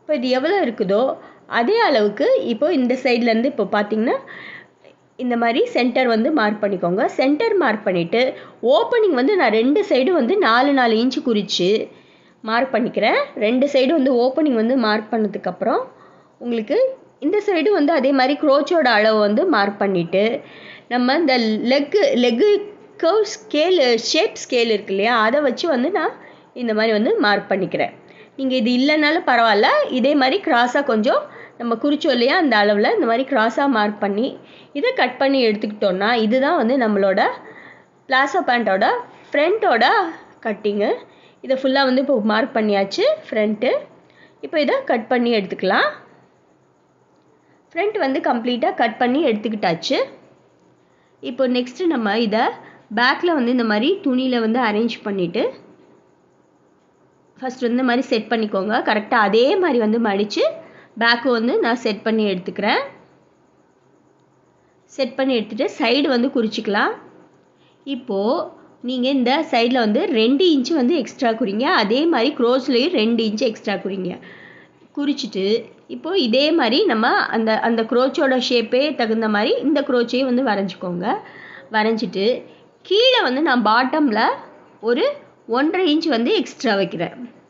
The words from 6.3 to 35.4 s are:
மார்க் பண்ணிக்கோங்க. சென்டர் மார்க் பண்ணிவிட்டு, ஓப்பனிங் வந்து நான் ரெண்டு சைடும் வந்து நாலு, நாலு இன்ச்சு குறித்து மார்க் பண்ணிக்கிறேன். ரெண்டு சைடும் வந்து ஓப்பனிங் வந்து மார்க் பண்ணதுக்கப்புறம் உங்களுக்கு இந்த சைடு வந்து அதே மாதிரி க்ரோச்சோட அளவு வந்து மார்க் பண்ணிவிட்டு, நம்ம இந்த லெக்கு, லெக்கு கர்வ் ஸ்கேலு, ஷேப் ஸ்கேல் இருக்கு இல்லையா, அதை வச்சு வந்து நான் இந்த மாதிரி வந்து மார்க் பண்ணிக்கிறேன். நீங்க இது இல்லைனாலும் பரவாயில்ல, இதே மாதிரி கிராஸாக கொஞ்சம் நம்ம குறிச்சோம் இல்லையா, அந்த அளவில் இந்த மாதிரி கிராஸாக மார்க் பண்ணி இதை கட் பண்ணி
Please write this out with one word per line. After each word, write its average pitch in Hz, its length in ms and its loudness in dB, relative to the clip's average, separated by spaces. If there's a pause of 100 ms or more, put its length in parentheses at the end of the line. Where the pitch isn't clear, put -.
மார்க் 208 240 0
பண்ணிக்கோங்க. 190 400 0 (160)
சென்டர் 302 440 0
மார்க் 214 260 0
பண்ணிவிட்டு, 180 340 0 (540)
ஓப்பனிங் 427 440 2
வந்து 370 220 2
நான் 220 160 2
ரெண்டு 277 320 2
சைடும் 302 300 2
வந்து 247 160 0 (100)
நாலு, 254 340 4
நாலு 233 220 2
இன்ச்சு 262 260 -2
குறித்து 190 420 0 (800)
மார்க் 254 260 0
பண்ணிக்கிறேன். 226 440 0 (260)
ரெண்டு 254 280 2
சைடும் 277 260 2
வந்து 262 240 2
ஓப்பனிங் 254 380 0
வந்து 240 140 0 (100)
மார்க் 214 280 -2
பண்ணதுக்கப்புறம் 214 720 -2 (600)
உங்களுக்கு 240 340 -2 (480)
இந்த 392 120 2 (120)
சைடு 339 280 2
வந்து 294 220 2
அதே 262 120 2 (100)
மாதிரி 269 140 0 (100)
க்ரோச்சோட 294 420 2 (100)
அளவு 214 300 2
வந்து 220 160 2 (140)
மார்க் 202 260 0
பண்ணிவிட்டு, 190 420 0 (680)
நம்ம 254 300 2
இந்த 262 120 2 (380)
லெக்கு, 294 300 2 (220)
லெக்கு 240 240 2 (520)
கர்வ் 403 320 2
ஸ்கேலு, 311 500 0 (220)
ஷேப் - 340 -2
ஸ்கேல் 233 320 0
இருக்கு 202 220 -4
இல்லையா, 208 180 0 (140)
அதை 247 180 0
வச்சு 262 300 -2
வந்து 247 140 0 (100)
நான் 339 120 -2 (520)
இந்த 226 160 -2
மாதிரி 226 180 2
வந்து 247 160 2 (120)
மார்க் 196 260 0
பண்ணிக்கிறேன். 180 420 -2 (460)
நீங்க 262 200 -2
இது 240 200 0
இல்லைனாலும் 302 500 2
பரவாயில்ல, 233 400 4 (300)
இதே 262 220 2
மாதிரி 262 160 2 (100)
கிராஸாக 247 440 2
கொஞ்சம் 254 320 2 (380)
நம்ம 233 240 -2
குறிச்சோம் 294 320 0
இல்லையா, 247 260 2
அந்த 254 200 2
அளவில் 208 340 2
இந்த 294 140 0
மாதிரி 254 220 0
கிராஸாக 262 460 0
மார்க் 208 260 -2
பண்ணி 202 220 -2 (540)
இதை 508 200 0
கட் 254 220 0
பண்ணி 269 240 2